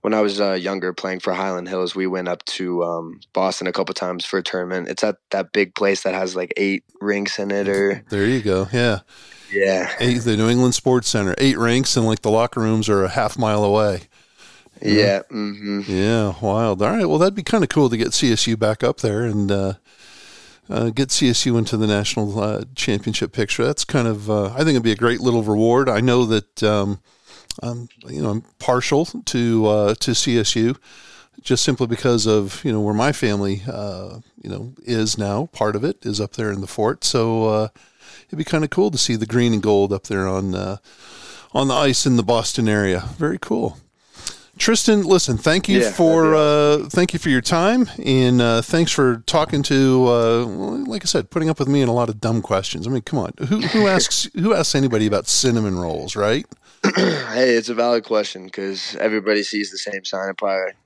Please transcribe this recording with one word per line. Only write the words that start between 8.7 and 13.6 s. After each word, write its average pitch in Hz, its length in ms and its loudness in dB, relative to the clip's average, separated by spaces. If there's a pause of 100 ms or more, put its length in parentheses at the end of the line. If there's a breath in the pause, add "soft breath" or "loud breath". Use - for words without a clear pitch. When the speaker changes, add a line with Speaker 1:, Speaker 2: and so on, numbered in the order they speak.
Speaker 2:
Yeah. 120 280 0 (520 loud breath)
Speaker 1:
Yeah. 95 480 0
Speaker 2:
Eight, 120 200 2
the 113 180 0
New 110 100 4
England 123 280 4
Sports 127 320 2
Center. 98 320 0
Eight 135 180 4
rinks, 117 400 2
and, 113 80 2
like, 110 160 0
the 110 80 0
locker 113 300 2
rooms 110 280 0
are 101 160 4
a 92 60 0
half 113 300 -2
mile 107 240 2